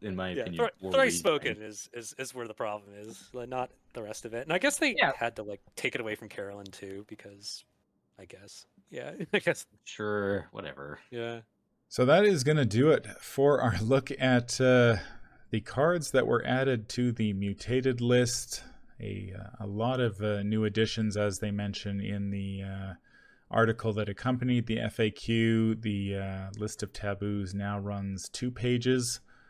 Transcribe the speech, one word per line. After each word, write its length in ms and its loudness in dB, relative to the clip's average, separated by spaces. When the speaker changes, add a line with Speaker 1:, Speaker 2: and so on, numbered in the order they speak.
Speaker 1:
in 140 -6
my 180 -4
Speaker 2:
Yeah, 100 -4
Speaker 1:
opinion, 140 -6
Speaker 2:
Thri-, 120 0
Speaker 1:
poorly 180 0
Speaker 2:
Thrice 200 4
Spoken 400 0
Speaker 1:
designed. 40 -16
Speaker 2:
is, 320 -14
is, 240 -12
is 160 -10
where 140 -8
the 60 -12
problem 400 -6
is, 400 -18
like, 160 -10
not 220 -4
the 100 -8
rest 220 -12
of 80 -10
it. 100 -6
And 100 -2
I 60 2
guess 200 2
they 180 0
Speaker 1:
Yeah. 160 2
Speaker 2:
had 240 -2
to, 60 -8
like, 180 -10
take 200 -4
it 60 -4
away 140 -4
from 140 -14
Carolyn, 420 -12
too, 360 -14
because, 580 -16
I 80 -18
guess. 400 -20
Yeah, 280 -10
<laughs> 160 -4
I 60 4
guess. 260 0
Speaker 1:
Sure, 680 -2
whatever. 480 -12
Speaker 2:
Yeah. 320 -8
Speaker 3:
So 160 2
that 180 8
is 220 4
gonna 200 4
do 260 6
it 140 4
for 420 4
our 200 2
look 360 2
at, 440 2
uh, 360 8
the 120 -2
cards 500 0
that 140 4
were 200 2
added 440 2
to 220 0
the 220 0
mutated 640 0
list. 640 2
A, 360 -8
uh, 120 -12
a 80 -6
lot 320 0
of, 220 0
uh, 220 0
new 200 2
additions, 540 0
as 220 0
they 120 -2
mention 480 -4
in 300 -4
the, 340 -4
uh, 300 -8
article 440 2
that 140 -2
accompanied 600 0
the 120 0
F 200 -4
A 120 4
Q. 640 2
The, 400 -2
uh, 400 -6
list 280 -6
of 100 -10
taboos 600 -4
now 260 -2
runs 500 -6
two 220 -4
pages. 680 0